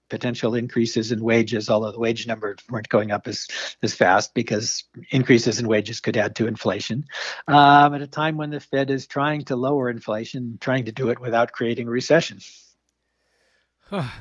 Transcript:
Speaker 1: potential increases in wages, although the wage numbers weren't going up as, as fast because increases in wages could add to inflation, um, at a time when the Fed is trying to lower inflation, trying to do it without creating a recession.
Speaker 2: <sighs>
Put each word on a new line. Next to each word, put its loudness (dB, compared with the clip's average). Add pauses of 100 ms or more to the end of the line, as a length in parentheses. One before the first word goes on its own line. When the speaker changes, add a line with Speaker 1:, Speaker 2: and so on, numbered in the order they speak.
Speaker 1:
potential -2
increases 0
in -2
wages, 2
although 0
the -8
wage -2
numbers -8 (100)
weren't -8
going 2
up -4
as, -8 (380)
as -2
fast 4
because -2 (280)
increases 4
in -2
wages 0
could -2
add -2
to 0
inflation, -4 (420)
um, 8
at -6
a -10
time -4
when -6
the -8
Fed -2
is -4
trying -2
to -4
lower 0
inflation, -6
trying -2
to -10
do -2
it -4
without 0
creating -4
a -6
recession. 0 (1500)
Speaker 2:
<sighs> -4 (200)